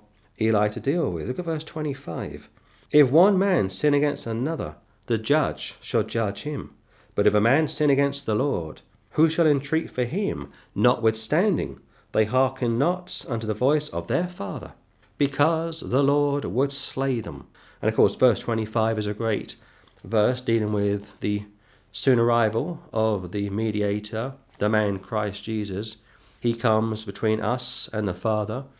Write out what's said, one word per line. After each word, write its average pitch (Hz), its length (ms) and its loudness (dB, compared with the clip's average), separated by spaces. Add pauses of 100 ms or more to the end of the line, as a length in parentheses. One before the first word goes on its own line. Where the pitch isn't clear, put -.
(420)
Eli 107 280 2
to 107 100 -8
deal 139 320 -2
with. 80 160 -4
Look 127 120 -4
at 175 60 -8
verse 160 180 -4
twenty-five. 139 840 -8 (420)
"If 143 200 6
one 185 260 6
man 180 320 2
sin 147 240 0
against 143 340 0
another, 117 480 -4 (300)
the 117 120 2
judge 110 600 0
shall - 240 0
judge 107 400 -4
him. 139 280 -6 (420)
But 101 140 2
if 98 60 6
a 104 60 2
man 135 300 4
sin 151 200 0
against 139 360 2
the 110 100 0
Lord, 104 460 -2 (300)
who 156 180 2
shall 160 180 2
entreat 151 420 0
for - 140 -4
him? 113 480 -4 (220)
Notwithstanding, 113 1040 2 (320)
they 110 140 2
hearken 123 520 0
not 180 520 -2
unto 110 180 -4
the 110 60 0
voice 143 360 0
of 85 180 -4
their 165 200 0
father, 180 460 -8 (440)
because 160 600 0
the 127 240 0
Lord 143 400 0
would 127 300 0
slay 131 480 -2
them." 71 260 -10 (340)
And 110 60 0
of 110 80 0
course, 107 200 4
verse 123 240 4
twenty-five 110 600 0
is 104 80 -2
a - 60 -2
great - 420 -2 (480)
verse 110 380 2
dealing 107 320 2
with 101 480 -2
the 104 220 -2 (500)
soon 127 260 2
arrival 117 640 2 (100)
of 107 400 0
the 101 180 -2
mediator, 104 840 -2 (240)
the 104 100 0
man 107 320 0
Christ 107 460 -6
Jesus. 104 500 -6 (460)
He 117 120 0
comes 110 520 0
between 107 340 -2
us - 540 -2
and 107 140 -2
the 90 60 -2
Father. 107 520 -2 (140)